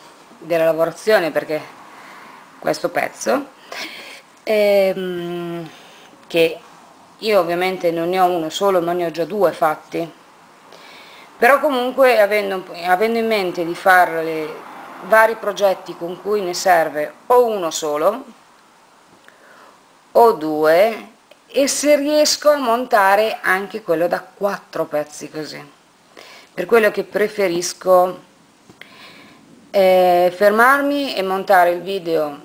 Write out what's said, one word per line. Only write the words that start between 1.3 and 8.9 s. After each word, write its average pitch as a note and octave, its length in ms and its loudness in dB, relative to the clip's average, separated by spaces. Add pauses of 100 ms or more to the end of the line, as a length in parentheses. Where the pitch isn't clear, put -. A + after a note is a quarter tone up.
perché D3+ 300 -4 (1000)
questo - 320 -4
pezzo, - 560 -4 (960)
ehm, F3+ 1300 -2 (580)
che E3 320 0 (600)
io G#3 220 2
ovviamente F3 500 -2
non E3 200 -2
ne F#3 100 0
ho F3+ 60 4
uno E3+ 240 -2
solo, F#3+ 320 0
ma E3+ 100 -2